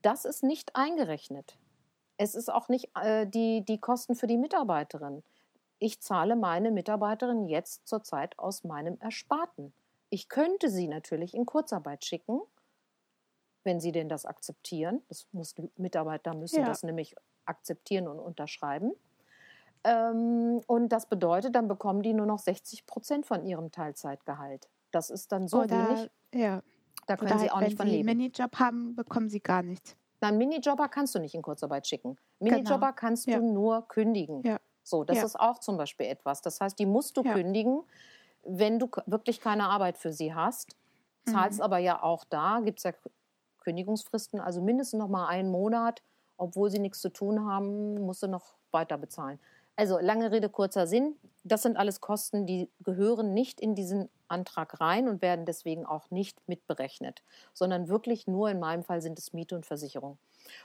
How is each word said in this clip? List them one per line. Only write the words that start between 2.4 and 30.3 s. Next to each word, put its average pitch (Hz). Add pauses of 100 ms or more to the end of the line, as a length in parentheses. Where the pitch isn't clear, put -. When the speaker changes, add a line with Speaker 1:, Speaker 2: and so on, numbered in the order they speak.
Speaker 1:
auch -
nicht, 247
äh, 220
die, 226
die 220
Kosten 247
für 240
die 233
Mitarbeiterin. 156 (540)
Ich 214
zahle 202
meine 202
Mitarbeiterin 214
jetzt -
zurzeit 185
aus -
meinem 165
Ersparten. 226 (380)
Ich -
könnte 339
sie 180
natürlich 156
in 240
Kurzarbeit 185
schicken, 233 (1200)
wenn 180
sie 165
denn 160
das 156
akzeptieren. 170
Das -
muss, 170 (220)
Mitarbeiter 165
müssen 170
Speaker 2:
Ja. 254
Speaker 1:
das 220
nämlich 160 (300)
akzeptieren -
und 151
unterschreiben. 151 (920)
Ähm, 233
und 240
das 226
bedeutet, 190
dann 226
bekommen 202
die 220
nur 214
noch 208
sechzig -
Prozent 294
von 175
ihrem 165
Teilzeitgehalt. 143 (240)
Das 165
ist -
dann 190
so 233
Speaker 2:
Oder, 226
Speaker 1:
wenig, 226 (220)
Speaker 2:
ja. 208 (460)
Speaker 1:
da 196
können 208
Speaker 2:
Oder 214
Speaker 1:
sie 214
Speaker 2:
halt, -
Speaker 1:
auch 196
nicht 208
Speaker 2:
wenn 208
Speaker 1:
von 208
Speaker 2:
sie 208
Speaker 1:
leben. 214
Speaker 2:
einen 233
Minijob 254
haben, 240
bekommen 226
sie 208
gar 180
nichts. 180 (240)
Speaker 1:
Nein, 208